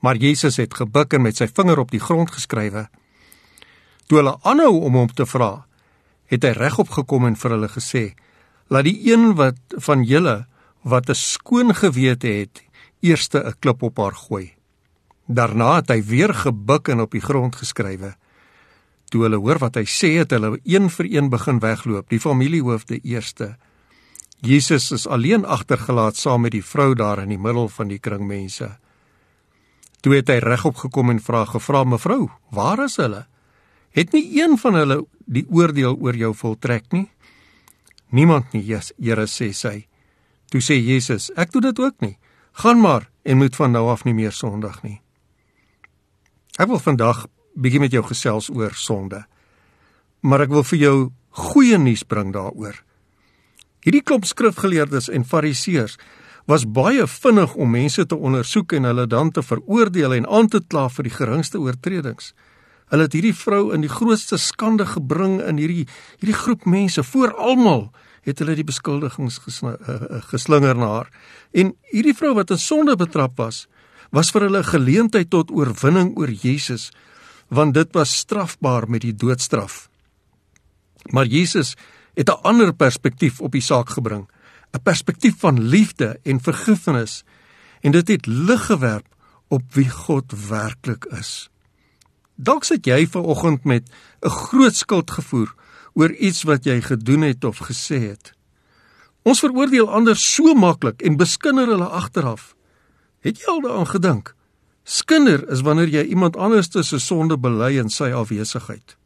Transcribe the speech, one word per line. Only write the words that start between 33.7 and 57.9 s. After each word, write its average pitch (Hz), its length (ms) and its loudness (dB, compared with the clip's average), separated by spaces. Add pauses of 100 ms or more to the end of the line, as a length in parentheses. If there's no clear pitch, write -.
Het 165 220 0
nie 311 300 0
een 320 160 4
van 226 160 2
hulle 143 320 2 (200)
die 123 240 -2
oordeel 143 500 2
oor 123 160 -2
jou 113 180 -2
voltrek 113 580 -6
nie?" 185 180 -2 (1000)
"Niemand 139 420 4
nie, 107 100 -4
Jes-, 104 300 -8 (100)
Here," 110 240 -2
sê 107 260 -8
sy. 104 340 -10 (640)
Toe 135 100 0
sê 147 140 0 (100)
Jesus, 127 520 -2
"Ek 170 160 -2
doen 254 100 2
dit 254 160 0
ook 262 220 -2
nie. 98 180 -6 (340)
Gaan 233 280 4
maar 156 300 4 (120)
en 131 140 2
moet 131 200 4
van 135 140 2
nou 117 180 2
af 117 160 -2
nie 120 100 0
meer 110 180 -2
sondig 107 500 -10
nie." 104 180 -14 (1600)
Ek 175 100 4
wil 233 100 0
vandag 120 480 0 (280)
bietjie 127 260 0
met 135 120 0
jou 120 100 2
gesels 110 480 -4
oor 110 240 -6
sonde. 98 500 -8 (960)
Maar 139 200 2
ek 143 80 2
wil 147 140 2
vir 165 160 -2
jou 139 320 2 (200)
goeie 247 480 4
nuus 127 240 2
bring 101 300 -6
daaroor. 101 520 -10 (1000)
Hierdie 277 180 4
klomp 240 240 0
skrifgeleerdes 156 840 0
en 120 160 -2
fariseërs 147 720 -2 (500)
was 147 160 2
baie 156 420 0
vinnig 208 480 2
om 127 160 0
mense 135 360 0